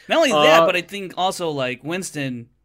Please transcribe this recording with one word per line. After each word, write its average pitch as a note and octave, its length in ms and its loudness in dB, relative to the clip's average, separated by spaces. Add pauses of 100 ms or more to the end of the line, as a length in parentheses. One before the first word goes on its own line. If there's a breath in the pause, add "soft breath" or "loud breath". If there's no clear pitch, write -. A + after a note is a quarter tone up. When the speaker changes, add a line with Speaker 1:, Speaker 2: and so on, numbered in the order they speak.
Speaker 1:
Not G#3 80 -2
only D#4 160 2
that, D#3 300 6
Speaker 2:
Uh, E3 40 4
Speaker 1:
but F3 80 0
I F3+ 60 -2
think F#3+ 380 -10
also, F3+ 320 -4
like, B2+ 340 -6
Winston C#3 640 -8 (160)